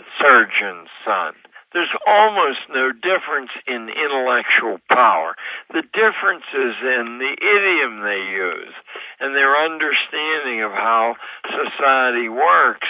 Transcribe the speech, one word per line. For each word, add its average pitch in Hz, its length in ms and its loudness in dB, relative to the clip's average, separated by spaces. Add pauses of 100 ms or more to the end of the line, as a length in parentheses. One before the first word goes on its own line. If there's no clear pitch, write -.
(200)
surgeon's 104 680 2 (160)
son. 90 280 -2 (400)
There's 170 180 -2 (160)
almost 208 640 4
no 135 240 0
difference 151 560 -4 (160)
in 117 240 -8
intellectual 123 960 0
power. 98 480 4 (400)
The 165 160 -2
difference 196 640 0
is 123 240 0
in 120 400 -2
the 139 160 -4
idiom 175 640 0
they 101 320 -4
use 90 400 -6 (480)
and 135 160 -4
their 139 240 4
understanding 151 1040 -2
of 107 80 -4
how 113 460 0 (260)
society 127 840 0
works 143 600 2